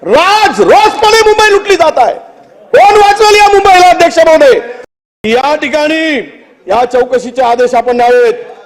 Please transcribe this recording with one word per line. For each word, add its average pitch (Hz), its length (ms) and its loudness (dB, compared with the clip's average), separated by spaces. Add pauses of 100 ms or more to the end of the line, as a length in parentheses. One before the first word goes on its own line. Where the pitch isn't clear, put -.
राज 339 580 0
रोजपणे 427 640 2
मुंबई 427 260 2
लुटली 403 240 -2
जात 320 220 0
आहे. 233 160 0 (640)
कोण 403 200 4
वाचवली 415 400 2
या 415 100 2
मुंबईला, 381 420 2
अध्यक्ष 339 300 0
महोदय? 311 400 4 (680)
या 254 300 -2
ठिकाणी 302 640 -4 (500)
या 220 180 -2
चौकशीचे 247 560 -4
आदेश 240 320 -2
आपण 240 240 -2
द्यावेत. 240 360 0 (320)